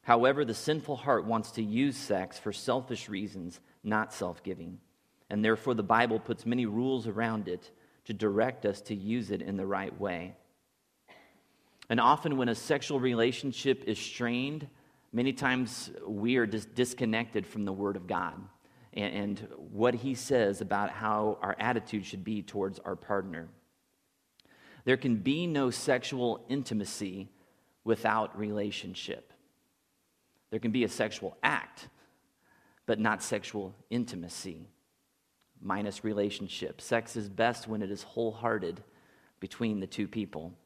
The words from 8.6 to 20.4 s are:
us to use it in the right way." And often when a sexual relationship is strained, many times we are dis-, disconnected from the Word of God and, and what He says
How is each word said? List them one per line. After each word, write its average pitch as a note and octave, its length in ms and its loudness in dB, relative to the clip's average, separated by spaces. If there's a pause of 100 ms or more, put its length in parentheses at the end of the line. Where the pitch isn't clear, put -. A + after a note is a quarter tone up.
us G2 160 0
to A2 120 -6
use G#2 360 -2
it F#2+ 100 -2
in G2 160 -4
the F#2+ 100 -2
right G2 320 -4
way." F#2 380 -4 (1500)
And A2+ 120 2
often C#3+ 360 6
when A#2+ 140 2
a A2 40 2
sexual C#3 460 0
relationship B2 840 2
is G#2+ 140 0
strained, C3 680 -4 (420)
many B2+ 220 2
times B2+ 580 0 (160)
we G#2+ 300 2
are A#2+ 100 6
dis-, G#2 200 -2
disconnected A#2 800 0
from G#2+ 180 -4
the G2 80 -2
Word G2 240 -2
of F2+ 100 -8
God F2+ 340 -2 (520)
and, G2+ 220 -2
and G2+ 240 -2 (340)
what A#2 220 4
He B2+ 200 -2
says A2+ 460 4